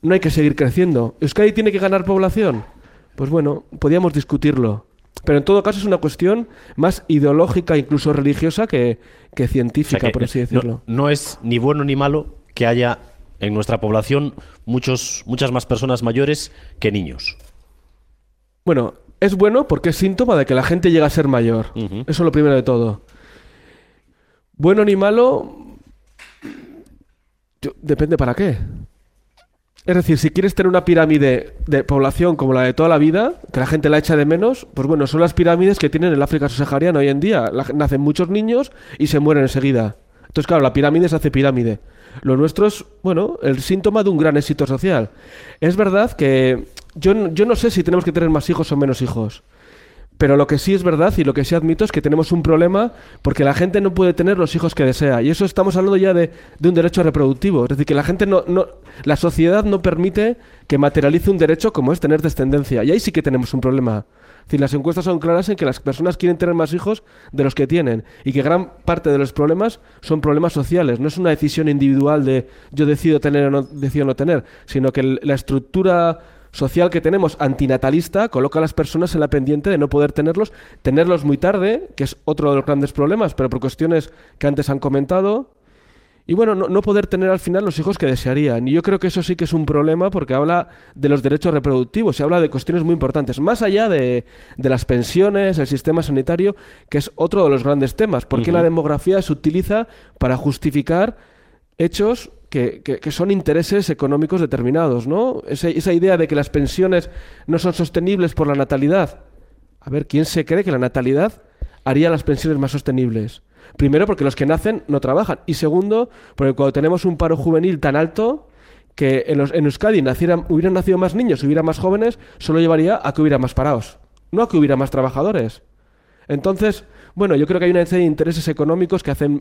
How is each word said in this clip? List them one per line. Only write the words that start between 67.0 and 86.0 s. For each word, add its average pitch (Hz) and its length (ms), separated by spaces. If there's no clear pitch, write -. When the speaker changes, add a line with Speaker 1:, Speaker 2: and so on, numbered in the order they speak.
Speaker 1:
de 139 100
los 135 100
que 139 140
tienen 131 380
y 135 80
que 135 100
gran 170 300
parte 165 240
de 143 80
los 139 160
problemas 175 480
son 156 220
problemas 151 320
sociales. 139 480
No 147 80
es 151 80
una 175 140
decisión 151 360
individual 139 560
de 131 240
yo 147 140
decido 151 340
tener 143 280
o 139 40
no, 143 120
decido 139 420
no 131 100
tener, 147 300
sino 131 280
que 139 80
el, 131 220
la 143 100
estructura 170 840
social 170 380
que 170 120
tenemos 170 400
antinatalista 143 880
coloca 143 300
a - 20
las 160 120
personas 165 400
en 165 60
la 147 100
pendiente 147 400
de 190 80
no 143 120
poder 147 240
tenerlos, 165 400
tenerlos 160 420
muy 143 120
tarde, 202 600
que 139 80
es - 180
otro 151 260
de 143 60
los 135 100
grandes 139 280
problemas, 170 400
pero 131 160
por 131 100
cuestiones 156 540
que 143 100
antes 143 220
han 139 100
comentado. 180 720